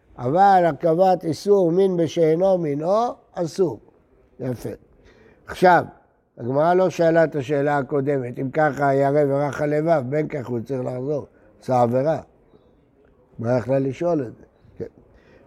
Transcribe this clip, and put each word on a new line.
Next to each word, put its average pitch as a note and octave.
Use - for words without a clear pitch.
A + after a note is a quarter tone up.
אבל F3+
הרכבת E3+
איסור F3
מין F#3
בשאינו E3+
מינו, F3
אסור. E3+
יפה. B2+
עכשיו, F3
הגמרא C#3
לא F#3
שאלה E3
את D3+
השאלה C#3+
הקודמת, C#3
אם C3+
ככה C#3+
ירא C#3
ורך C#3
הלבב, D3+
בין D3+
כך C3
הוא A#2+
צריך B2+
לחזור, B2+
עשה B2+
עבירה. C3
מה A#2+
יכלה B2+
לשאול C#3+
את A2+
זה? -
כן. -